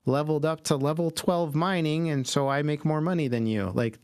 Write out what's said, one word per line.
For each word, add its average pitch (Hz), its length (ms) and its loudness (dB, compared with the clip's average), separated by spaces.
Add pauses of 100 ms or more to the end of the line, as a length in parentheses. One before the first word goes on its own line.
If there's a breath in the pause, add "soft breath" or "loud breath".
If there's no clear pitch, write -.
leveled 151 400 2
up 156 180 -4
to 156 120 2
level 156 340 0
twelve 170 440 0
mining, 165 560 0
and 135 160 -2
so 139 220 0
I 139 140 2
make 151 240 -2
more 156 160 0
money 165 260 0
than 117 180 0
you." 104 280 0
Like, 117 300 -2